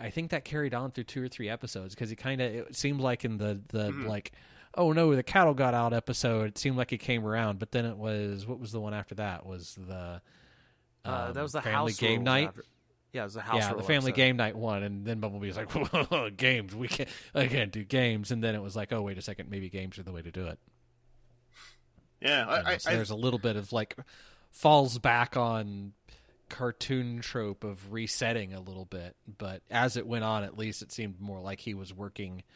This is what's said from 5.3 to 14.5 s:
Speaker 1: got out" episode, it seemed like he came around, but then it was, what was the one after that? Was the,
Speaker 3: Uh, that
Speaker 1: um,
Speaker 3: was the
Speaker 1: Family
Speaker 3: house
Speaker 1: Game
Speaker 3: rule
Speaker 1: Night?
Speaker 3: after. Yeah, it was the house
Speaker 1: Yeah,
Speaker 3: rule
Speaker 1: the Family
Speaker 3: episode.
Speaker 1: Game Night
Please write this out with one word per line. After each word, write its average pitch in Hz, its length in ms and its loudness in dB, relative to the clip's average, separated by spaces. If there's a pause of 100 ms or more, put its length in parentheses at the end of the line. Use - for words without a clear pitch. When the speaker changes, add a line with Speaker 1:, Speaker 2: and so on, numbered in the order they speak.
Speaker 1:
got 127 220 4
out" 117 180 4
episode, 117 540 2
it 104 100 -6
seemed 135 200 2
like 123 120 2
he 120 80 -2
came 117 300 0
around, 107 320 2
but 107 140 -6
then 120 120 4
it 113 100 -4
was, 104 520 -2
what 123 120 -6
was 113 120 -8
the 113 80 -4
one 104 160 -4
after 104 200 -8
that? 98 300 -4
Was 90 300 -10
the, 90 440 -8 (840)
Speaker 3:
Uh, 120 260 -4
that 120 60 -4
Speaker 1:
um, 143 60 -2
Speaker 3:
was 151 80 -4
the 151 100 -2
Speaker 1:
Family 123 300 2
Speaker 3:
house 101 80 -4
Speaker 1:
Game 113 220 4
Speaker 3:
rule 120 40 0
Speaker 1:
Night? 135 220 4
Speaker 3:
after. - 160 -12 (500)
Yeah, 127 80 -4
it 107 40 -4
was 98 100 -10
the 110 60 -8
house 113 160 2
Speaker 1:
Yeah, 107 120 4
Speaker 3:
rule 104 80 0
Speaker 1:
the 104 60 -4
Family 135 300 2
Speaker 3:
episode. - 20 0
Speaker 1:
Game 127 220 6
Night 107 180 2